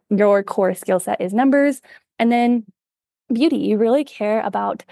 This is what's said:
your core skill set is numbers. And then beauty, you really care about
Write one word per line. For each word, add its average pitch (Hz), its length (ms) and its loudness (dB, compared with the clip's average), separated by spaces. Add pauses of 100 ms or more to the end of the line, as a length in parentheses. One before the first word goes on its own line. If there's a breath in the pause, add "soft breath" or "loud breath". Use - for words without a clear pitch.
your 202 360 2
core 185 300 -2
skill 185 260 -2
set - 200 -6
is 185 140 -4
numbers. 277 480 2 (380 loud breath)
And 233 100 2
then 240 340 2 (680)
beauty, 262 260 0
you 202 180 0
really 233 280 2
care 214 360 -4
about 202 520 -6